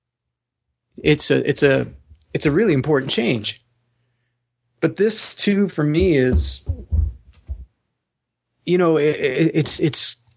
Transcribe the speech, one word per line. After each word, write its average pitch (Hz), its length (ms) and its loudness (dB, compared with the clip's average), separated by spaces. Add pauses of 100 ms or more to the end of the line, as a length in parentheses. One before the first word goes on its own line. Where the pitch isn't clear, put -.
(1000)
It's 147 300 0
a, 131 180 2
it's 143 140 0
a, 135 240 2 (460)
it's - 120 -4
a 151 60 2
really 185 220 2
important 131 380 0
change. 151 520 -4 (1200)
But 160 160 -2
this 214 360 -2
too, 202 360 0
for 151 160 -2
me, 160 320 2
is, - 480 0 (2000)
you 175 120 0
know, 165 200 2
it, 147 180 2
it, 147 400 0
it's, 151 240 0
it's, - 380 -2 (200)